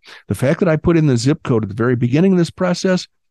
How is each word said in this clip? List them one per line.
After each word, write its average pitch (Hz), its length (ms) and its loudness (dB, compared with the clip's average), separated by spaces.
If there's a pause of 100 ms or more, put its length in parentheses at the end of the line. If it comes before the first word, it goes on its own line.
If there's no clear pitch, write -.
(280)
The - 80 -2
fact 139 240 -2
that 185 80 2
I 160 80 2
put 170 200 0
in 156 120 2
the 127 80 4
zip 123 260 0
code 113 220 0
at 98 40 -6
the 98 60 -12
very 120 220 0
beginning 131 340 2
of 180 80 2
this 165 140 -2
process 185 560 -2 (220)